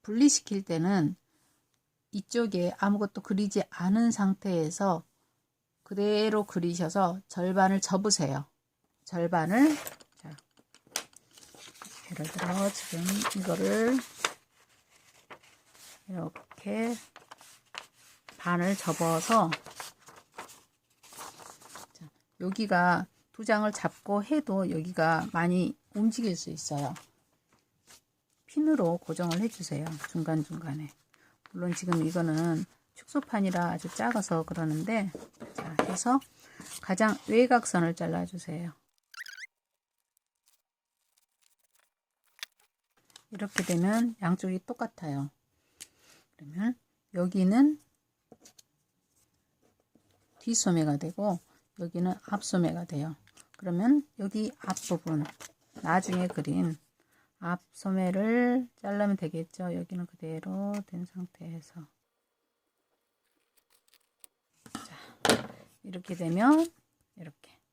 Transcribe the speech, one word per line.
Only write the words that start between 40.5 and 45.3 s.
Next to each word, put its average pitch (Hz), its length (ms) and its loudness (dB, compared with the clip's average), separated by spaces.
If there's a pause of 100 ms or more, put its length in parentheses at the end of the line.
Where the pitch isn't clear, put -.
이렇게 202 320 -2
되면 208 580 2
양쪽이 185 440 0
똑같아요. 147 640 -6 (1040)